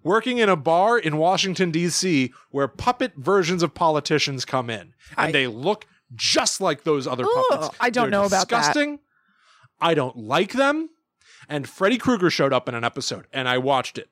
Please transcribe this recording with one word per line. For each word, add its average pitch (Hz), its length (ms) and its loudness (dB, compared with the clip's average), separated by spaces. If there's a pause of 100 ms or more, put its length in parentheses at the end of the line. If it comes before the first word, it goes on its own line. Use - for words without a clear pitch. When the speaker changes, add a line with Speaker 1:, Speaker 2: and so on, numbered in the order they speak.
Speaker 1:
working 226 360 0
in 220 120 4
a 185 60 4
bar 175 440 2
in 151 180 -2
Washington, 180 540 0
D 170 180 0
C, 143 420 0 (200)
where 139 160 0
puppet 247 500 -2
versions 175 460 0
of 165 120 -2
politicians 147 680 0
come 123 260 -4
in. 95 220 -10 (240)
And - 120 0
Speaker 2:
I - 20 -2
Speaker 1:
they 135 160 0
look 131 380 -4 (300)
just - 460 0
like 165 220 -2
those 143 240 0
other 127 180 -4
Speaker 2:
Ugh, 494 240 2
Speaker 1:
puppets. 156 300 -2
Speaker 2:
I 247 120 0
don't 233 140 0
Speaker 1:
They're - 60 -2
Speaker 2:
know 202 140 2
about 190 240 0
that. 233 120 0
Speaker 1:
disgusting. 294 380 0 (840)
I 170 140 2
don't 127 220 -2
like 135 360 -2
them. 294 360 0 (600)
And 143 200 -6
Freddy 214 300 0
Krueger 185 320 2
showed 139 220 0
up 123 160 0
in 123 60 -8
an 117 80 -4
episode, 120 500 -6
and 131 160 -4
I 127 100 2
watched 131 400 -2
it. - 120 -16